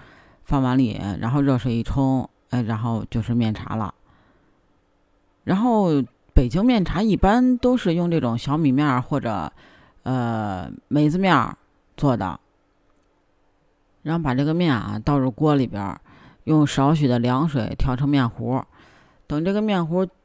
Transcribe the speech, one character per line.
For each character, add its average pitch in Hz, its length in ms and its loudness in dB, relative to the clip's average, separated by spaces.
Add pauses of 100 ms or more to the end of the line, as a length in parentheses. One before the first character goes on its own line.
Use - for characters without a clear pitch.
(440)
放 139 180 0
碗 127 140 0
里， 123 240 0 (200)
然 113 100 -4
后 143 100 0
热 139 160 2
水 123 180 -2
一 117 80 -2
冲， 131 460 -2 (220)
哎， 127 120 0
然 110 160 -4
后 117 320 -4
就 117 120 -4
是 117 120 -4
面 113 180 0
茶 - 240 -8
了。 107 160 -6 (1500)
然 185 140 0
后 202 420 2 (320)
北 131 160 6
京 175 160 0
面 240 200 2
茶 160 180 -2
一 214 140 2
般 247 420 4
都 247 180 2
是 180 180 0
用 175 140 0
这 165 120 0
种 117 180 -2
小 143 180 -2
米 156 140 2
面 143 160 2
儿 127 160 0
或 143 160 -4
者， 101 340 -6 (520)
呃， 110 640 -4 (160)
梅 151 240 2
子 175 80 0
面 185 180 4
儿 - 220 0 (380)
做 131 200 2
的， 95 220 -6 (1600)
然 160 140 -2
后 170 60 -2
把 143 100 0
这 135 120 0
个 156 100 0
面 175 180 2
啊 104 320 -4
倒 143 140 2
入 131 100 0
锅 147 280 2
里 131 100 2
边 101 160 -6
儿， 98 180 -8 (440)
用 156 200 4
少 143 300 2
许 147 140 2
的 123 100 2
凉 127 300 0
水 131 280 -4
调 131 200 0
成 139 120 -2
面 139 180 2
糊， 117 360 -4 (640)
等 151 180 -4
这 196 80 0
个 208 80 -2
面 202 240 0
糊 180 220 -2 (180)